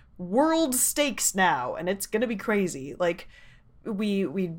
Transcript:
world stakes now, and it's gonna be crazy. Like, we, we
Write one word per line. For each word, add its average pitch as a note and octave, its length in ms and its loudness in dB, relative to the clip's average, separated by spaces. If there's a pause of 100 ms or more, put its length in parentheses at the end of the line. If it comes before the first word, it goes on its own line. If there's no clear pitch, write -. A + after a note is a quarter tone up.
(180)
world C#4 560 2
stakes C4+ 640 0
now, F3 400 2
and E3+ 120 -4
it's F#3+ 200 -2
gonna G#3+ 200 0
be A3+ 80 -4
crazy. F3+ 640 -2
Like, F3 300 -2 (560)
we, G3+ 420 0
we E3 340 -4